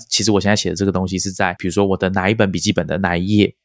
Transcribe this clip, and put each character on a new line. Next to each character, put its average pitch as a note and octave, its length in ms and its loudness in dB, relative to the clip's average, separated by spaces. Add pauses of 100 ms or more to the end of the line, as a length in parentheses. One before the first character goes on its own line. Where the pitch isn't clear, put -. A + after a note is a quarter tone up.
其 - 160 -2
实 G#2+ 80 2
我 G2+ 80 4
现 F#2 80 0
在 G#2 80 4
写 F#2 140 -2
的 D#2+ 40 -2
这 G2 120 -2
个 G2 40 2
东 F#2 160 0
西 F#2 120 -4
是 G2 120 -4
在 F#2 280 -2
比 F#2+ 100 -4
如 E2+ 40 -4
说 G2+ 120 2
我 F#2+ 100 2
的 F#2 140 0
哪 F#2+ 220 0
一 A2 40 2
本 G#2+ 160 2
笔 F2 80 -2
记 G2+ 140 0
本 F2 140 -2
的 D#2 100 -4
哪 F2+ 180 -2
一 F#2+ 220 0
页， G#2 180 4 (100)